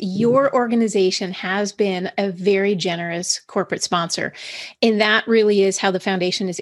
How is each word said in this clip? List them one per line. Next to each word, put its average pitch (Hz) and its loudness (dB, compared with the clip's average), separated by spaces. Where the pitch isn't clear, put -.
your 233 2
organization 220 0
has 196 -4
been 185 -2
a 196 -2
very 196 0
generous 170 -4
corporate - -4
sponsor. - -2
And 220 4
that 214 2
really 208 4
is 190 2
how 202 0
the 185 -2
foundation 190 -2
is 175 -6